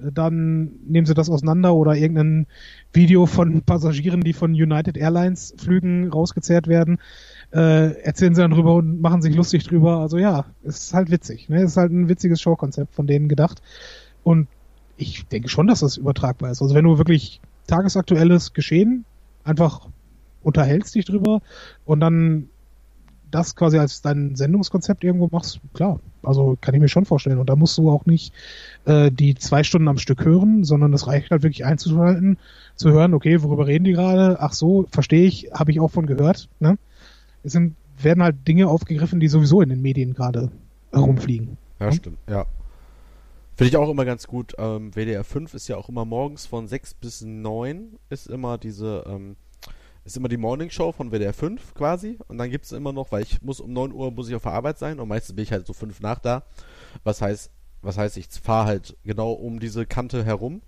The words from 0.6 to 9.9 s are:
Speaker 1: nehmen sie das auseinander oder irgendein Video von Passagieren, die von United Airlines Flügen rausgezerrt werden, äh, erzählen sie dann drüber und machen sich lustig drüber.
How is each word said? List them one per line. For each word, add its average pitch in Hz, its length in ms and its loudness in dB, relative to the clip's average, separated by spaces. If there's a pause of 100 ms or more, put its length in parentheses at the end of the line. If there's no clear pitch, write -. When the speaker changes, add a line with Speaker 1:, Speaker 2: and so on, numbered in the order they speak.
Speaker 1:
nehmen 165 180 2
sie 156 80 2
das 156 160 2
auseinander 165 460 2
oder 151 200 4
irgendein 156 520 2 (460)
Video 175 320 8
von 160 360 2
Passagieren, 165 600 0
die 165 120 0
von 165 180 -2
United 156 440 0
Airlines 170 640 -2
Flügen 180 520 0
rausgezerrt 160 580 0
werden, 165 300 2 (540)
äh, 160 400 4 (100)
erzählen 170 320 2
sie 175 80 4
dann 170 100 4
drüber 165 240 4
und 165 260 0
machen 170 200 2
sich 156 140 2
lustig 170 300 2
drüber. 170 340 4